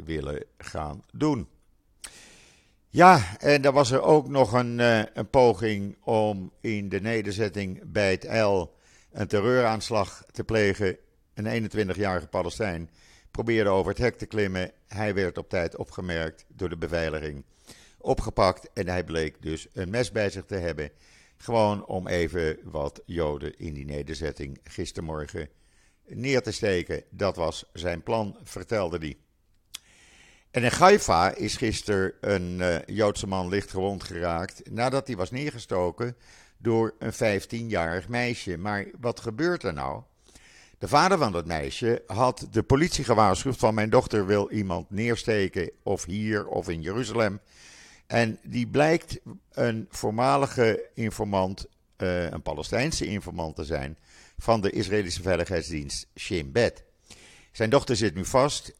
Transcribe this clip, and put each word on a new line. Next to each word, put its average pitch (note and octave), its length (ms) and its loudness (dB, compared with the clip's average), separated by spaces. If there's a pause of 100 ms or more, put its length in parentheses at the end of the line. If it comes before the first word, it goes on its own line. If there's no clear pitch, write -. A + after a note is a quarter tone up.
willen D2 400 -6 (140)
gaan D#2 440 -8 (100)
doen. B2 360 -2 (1400)
Ja, E3 500 8
en C#3+ 240 4
dan C3+ 120 4
was C3 160 6
er C3 120 4
ook D3+ 260 6
nog C3 240 4
een, A#2+ 280 2
eh, A#2 220 6 (120)
een A#2 160 -6
poging G#2+ 680 4
om G#2+ 600 0
in G#2 280 -4
de F#2+ 120 -2
nederzetting G2+ 840 -4
bij G2+ 260 2
het F#2+ 140 0
El G2+ 500 2 (380)
een G#2 160 -4
terreuraanslag A2 1040 0
te A2 140 -8
plegen. G#2 520 2 (380)
Een G#2+ 120 -6
eenentwintigjarige G2 800 -2
Palestijn F2 640 -4 (400)
probeerde A2 400 2
over F#2+ 200 4
het G2+ 100 -4
hek A#2 180 0
te G#2 80 -8
klimmen. F#2+ 440 -2 (160)
Hij G#2 280 -2
werd F2+ 240 0
op E2 100 -8
tijd E2+ 280 -2
opgemerkt E2+ 720 -6
door F#2 200 -6
de E2+ 80 -6
beveiliging, D#2 680 -4 (540)
opgepakt - 720 0
en F#2+ 160 -4
hij F2+ 160 -2
bleek D#2+ 380 -4
dus D#2 300 -8
een F2+ 180 -6
mes A#2 220 -2
bij G#2 180 0
zich F#2+ 140 -10
te - 100 -8
hebben. D#2+ 360 -4 (460)
Gewoon G#2+ 500 0
om F#2+ 200 -6
even E2 580 0
wat D2+ 420 -6
Joden D2+ 520 -4
in E2 160 -10
die C#2 100 -10
nederzetting C#2+ 800 -8
gistermorgen D#2+ 840 -8 (580)
neer B2 360 0
te A2 100 -4
steken. F2 580 0
Dat F#2 260 -2
was E2 360 -2
zijn E2+ 300 -6
plan, A2 400 -2
vertelde F#2 560 -4
hij. D2+ 180 -8 (1300)
En B2 120 -2
in A#2+ 80 2
Haifa A2+ 640 6
is - 220 -4
gisteren G2+ 640 0
een, F2+ 400 -2
eh, F2+ 260 2
Joodse G#2 400 0
man F#2+ 220 -2
licht G2 220 -2
gewond F#2+ 340 -4
geraakt F2 680 -6
nadat B2 360 -2
hij A#2+ 100 -6
was F2+ 140 -4
neergestoken A#2+ 840 -4 (420)
door A2+ 400 2
een A2+ 140 -6
vijftienjarig G2 960 -2
meisje. A#2+ 480 -4
Maar G2+ 300 -4 (140)
wat A#2+ 200 -4
gebeurt C#3+ 420 -2
er F#2 100 -4
nou? C2+ 300 -6 (760)
De - 100 -6
vader E3+ 300 6
van B2 140 2
dat E2+ 140 -2
meisje E2 600 -2
had A2 440 0
de A2 120 2
politie C#3+ 420 2
gewaarschuwd G#2+ 520 4
van: A2 180 4
"Mijn A2 160 0
dochter A2 360 4
wil G2+ 240 4
iemand F#2+ 400 -2
neersteken, G#2 800 0 (120)
of G2 220 -2
hier G#2 420 -2
of - 220 -4
in E2 140 -4
Jeruzalem." G#2+ 580 -2 (680)
En A2+ 360 0
die A#2+ 240 -4
blijkt D3+ 540 0 (320)
een A2+ 380 -2
voormalige A#2+ 1040 2
informant, G2 720 -2 (300)
eh, F2+ 340 -2
een D2+ 120 -8
Palestijnse A2 640 -2
informant F2 500 -6
te E2 80 -8
zijn D2 340 -6 (400)
van A2+ 220 2
de G2 100 0
Israëlische F#2 520 -2
veiligheidsdienst E2+ 840 -2 (120)
Shin D2 340 -6
Bet. A2+ 320 2 (680)
Zijn A2 180 -2
dochter C3 260 4
zit G2 180 0
nu F#2 100 -6
vast. C3+ 560 2